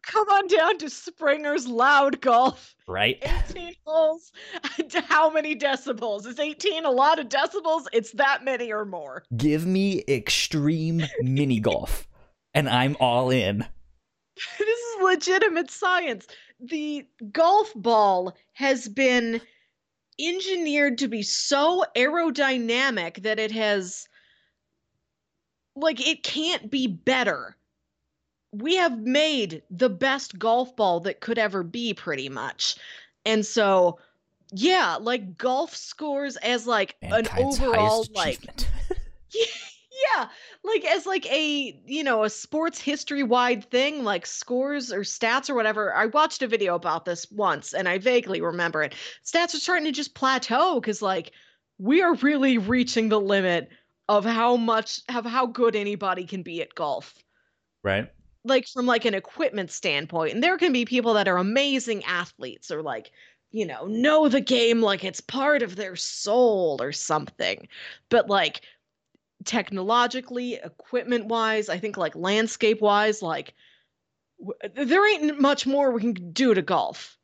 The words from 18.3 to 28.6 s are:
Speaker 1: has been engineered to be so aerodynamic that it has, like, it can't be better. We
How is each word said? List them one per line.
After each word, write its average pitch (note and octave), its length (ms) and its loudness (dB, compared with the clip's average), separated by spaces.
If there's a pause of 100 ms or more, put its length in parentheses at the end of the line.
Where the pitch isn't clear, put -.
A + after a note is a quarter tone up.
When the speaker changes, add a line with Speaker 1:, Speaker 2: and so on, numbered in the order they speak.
Speaker 1:
has C4+ 360 0
been A#3+ 500 2 (800)
engineered D#4+ 800 0
to C#4 100 -2
be G#3+ 140 -4
so D4+ 640 2 (120)
aerodynamic B3+ 1300 0
that A3 160 0
it A3 120 -2
has, G#3 560 -2 (1700)
like, C#4 300 0
it D#4 180 0
can't D#4 460 -4
be C4 180 -2
better. G3 680 -2 (960)
We C4 240 -2